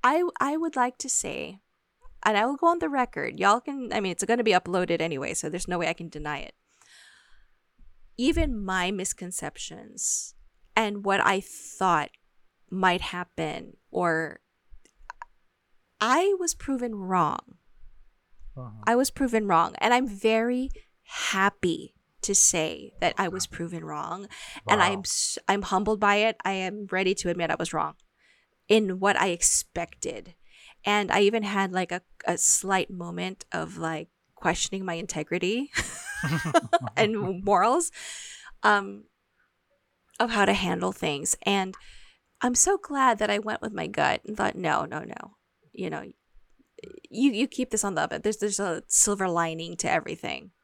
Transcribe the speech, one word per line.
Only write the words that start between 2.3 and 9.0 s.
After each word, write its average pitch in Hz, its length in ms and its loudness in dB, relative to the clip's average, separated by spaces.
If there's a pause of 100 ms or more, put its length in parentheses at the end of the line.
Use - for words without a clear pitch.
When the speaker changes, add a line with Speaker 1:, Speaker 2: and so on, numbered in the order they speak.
Speaker 1:
I 208 100 4
will 277 120 0
go 339 80 4
on 339 160 4
the 320 80 0
record. 240 480 -2
Y'all 202 240 4
can, 269 320 -6
I 214 80 2
mean, 190 80 -2
it's 175 160 -4
gonna 240 160 2
be 220 80 4
uploaded 180 500 2
anyway, 160 380 -2
so - 100 -4
there's 175 220 -6
no 180 80 -2
way 170 80 0
I 165 80 0
can 170 160 -12
deny 147 320 -8
it. - 120 -16 (1600)
Even 269 460 2
my 190 280 0
misconceptions - 1400 -6 (420)